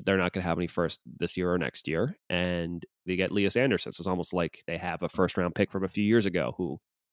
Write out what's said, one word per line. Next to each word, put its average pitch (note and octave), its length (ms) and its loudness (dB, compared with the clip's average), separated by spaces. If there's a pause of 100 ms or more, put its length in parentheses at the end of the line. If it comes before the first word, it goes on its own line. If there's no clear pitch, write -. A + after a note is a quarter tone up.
they're G2 120 4
not F2+ 160 2
gonna F#2 120 -4
have E2+ 120 2
any F2 100 -2
first - 380 -2
this - 300 -6
year F2+ 180 0
or F2+ 40 2
next - 300 -4
year, F#2+ 300 0 (120)
and F2 560 -2 (200)
they F#2 120 -2
get F#2 140 0
Lias G2 260 2
Andersson. B2 340 2
So - 100 -10
it's F2+ 60 -4
almost F2+ 260 -2
like E2+ 340 -2
they E2 100 -4
have E2+ 260 -4
a E2+ 60 -2
first - 280 2
round F2 180 0
pick G2+ 160 2
from F#2+ 120 -2
a F#2+ 60 -2
few G#2+ 140 0
years G#2+ 220 6
ago E2+ 320 0
who D#2+ 220 -4 (340)